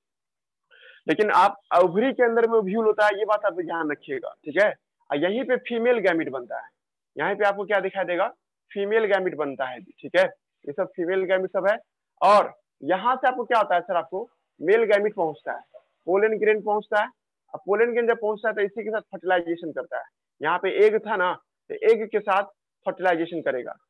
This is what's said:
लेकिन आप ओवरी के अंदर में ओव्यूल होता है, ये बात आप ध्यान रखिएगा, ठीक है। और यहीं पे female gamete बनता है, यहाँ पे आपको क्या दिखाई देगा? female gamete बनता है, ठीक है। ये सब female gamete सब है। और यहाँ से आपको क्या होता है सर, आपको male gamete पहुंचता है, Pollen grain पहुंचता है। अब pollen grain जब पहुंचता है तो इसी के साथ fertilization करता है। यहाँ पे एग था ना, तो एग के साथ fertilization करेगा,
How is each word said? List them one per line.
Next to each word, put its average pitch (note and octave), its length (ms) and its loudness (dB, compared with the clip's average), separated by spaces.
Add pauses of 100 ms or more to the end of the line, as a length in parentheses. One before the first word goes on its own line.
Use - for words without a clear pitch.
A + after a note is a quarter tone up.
(1080)
लेकिन G3+ 260 0
आप G3 240 4 (180)
ओवरी F#3 380 4
के B3 120 0
अंदर A#3 240 2
में A#3 100 2
ओव्यूल G#3+ 280 0
होता G#3+ 200 2
है, G3+ 120 2
ये G#3+ 60 -2
बात G#3 200 0
आप F#3 160 -2
ध्यान E3 300 -4
रखिएगा, C#3+ 400 -8 (140)
ठीक D#3 180 -2
है। G3 100 2 (380)
और C#3+ 80 -2
यहीं G3+ 260 -2
पे B3 140 -2
female A#3+ 400 0
gamete E3 320 0
बनता B2 280 -10
है, A#2 100 -16 (480)
यहाँ E3+ 180 -2
पे G3+ 100 0
आपको G3+ 200 0
क्या G3 160 0
दिखाई F#3 240 -4
देगा? F3 220 -2 (460)
female G#3 320 0
gamete F#3 320 0
बनता C#3 320 -6
है, B2 120 -14
ठीक - 360 -8
है। F#3 80 6
ये - 480 -10
सब F#3 240 -6
female F#3 280 -2
gamete F#3 260 0
सब F#3 160 -2
है। G#3+ 100 2 (440)
और G3 320 4 (300)
यहाँ F#3+ 340 0
से C4 120 0
आपको B3 160 -2
क्या A#3 140 2
होता G3+ 160 0
है F3 60 4
सर, F3 160 -4
आपको F3+ 320 -6 (320)
male G#3 240 4
gamete G3+ 300 2
पहुंचता D#3 380 -4
है, - 80 -10 (460)
Pollen G3+ 320 2
grain G#3 240 2
पहुंचता G#3 380 0
है। A#3 80 0 (460)
अब D3 120 -10
pollen A3 260 2
grain A#3 140 0
जब A3+ 140 0
पहुंचता G#3+ 280 -4
है G#3 60 -4
तो G#3+ 80 -4
इसी G#3 220 -4
के G#3+ 60 -8
साथ G#3+ 100 -4 (120)
fertilization E3+ 600 -2
करता B2+ 260 -8
है। C3 60 -12 (360)
यहाँ D#3+ 180 0
पे F#3+ 120 -2 (160)
एग G3+ 200 2
था G#3+ 100 -4
ना, F3+ 160 0 (380)
तो - 40 -10 (160)
एग A3 180 2
के G#3+ 120 -2
साथ G3+ 220 0 (440)
fertilization E3+ 560 -2
करेगा, B2+ 320 -4 (160)